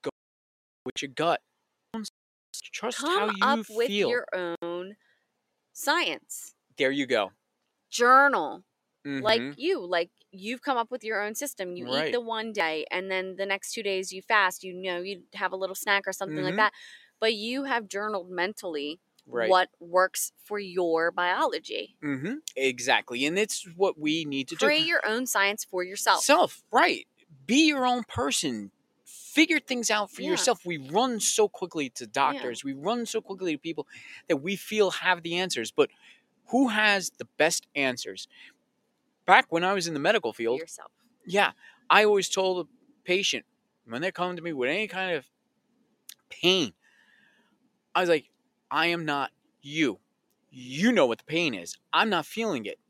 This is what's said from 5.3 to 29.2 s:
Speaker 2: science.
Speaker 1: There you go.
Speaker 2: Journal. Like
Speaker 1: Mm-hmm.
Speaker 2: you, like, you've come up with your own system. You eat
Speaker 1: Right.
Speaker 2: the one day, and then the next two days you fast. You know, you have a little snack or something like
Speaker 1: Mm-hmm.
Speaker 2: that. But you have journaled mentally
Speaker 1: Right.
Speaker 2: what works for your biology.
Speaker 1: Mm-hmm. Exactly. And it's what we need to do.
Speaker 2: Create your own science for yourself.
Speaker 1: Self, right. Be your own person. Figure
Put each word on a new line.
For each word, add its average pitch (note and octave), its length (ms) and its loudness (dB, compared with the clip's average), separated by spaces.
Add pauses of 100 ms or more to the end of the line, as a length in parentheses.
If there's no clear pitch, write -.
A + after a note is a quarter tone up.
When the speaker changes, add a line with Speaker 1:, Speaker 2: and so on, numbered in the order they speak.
Speaker 2:
science. - 840 -4 (220)
Speaker 1:
There C3+ 140 2
you C#3 140 -2
go. A2 260 0 (600)
Speaker 2:
Journal. A#3+ 720 6 (420)
Like C#3+ 360 0
Speaker 1:
Mm-hmm. C#3+ 180 -10
Speaker 2:
you, D4+ 260 -2
like, F3 260 0 (200)
you've G#3 300 -10
come C4+ 160 0
up A#3 120 -2
with B3 140 -8
your G#3+ 180 -4
own G#3+ 140 -6
system. F#3+ 400 -8
You F3+ 120 -10
eat - 40 -4
Speaker 1:
Right. D3 220 0
Speaker 2:
the A#3+ 80 -2
one A3+ 320 -6
day, D#3+ 360 -2
and F#3+ 220 -4
then F#3 240 -4
the G3 100 -4
next G3 280 -6
two A#3 100 -8
days F#3+ 300 -4
you F#3+ 80 -12
fast. G3+ 420 2
You F#3 100 -10
know, F3+ 280 -4
you F#3 220 -10 (100)
have F#3+ 180 -4
a F#3+ 60 -8
little F#3+ 180 -6
snack G3+ 320 0
or F#3+ 60 -4
something D#3 280 -6
like F#3 120 -2
Speaker 1:
Mm-hmm. G3+ 40 -2
Speaker 2:
that. G#3+ 160 4 (460)
But A3+ 160 2
you A#3+ 300 -4
have A#3 240 -2
journaled G3+ 420 -4
mentally E3+ 680 -6 (260)
Speaker 1:
Right. A#2+ 220 0
Speaker 2:
what F#3 200 6 (100)
works F3+ 580 0
for - 200 -8
your E3+ 540 0
biology. F3+ 880 -4
Speaker 1:
Mm-hmm. D3 340 -4 (200)
Exactly. B2 720 0
And E3 120 0
it's - 280 -4 (100)
what F3+ 240 0
we D#3 260 0
need C#3 240 -4
to E3 60 -10
do. C4 100 2
Speaker 2:
Create D4+ 200 2
your E4 200 0
own A#3 220 -2
science G3+ 380 0
for F3+ 180 -4
yourself. F#3+ 400 2
Speaker 1:
Self, D4+ 480 4
right. F3+ 340 2 (400)
Be C#4+ 220 6
your C#4 180 2
own B3 200 0
person. B2+ 680 -2 (340)
Figure D#4+ 540 2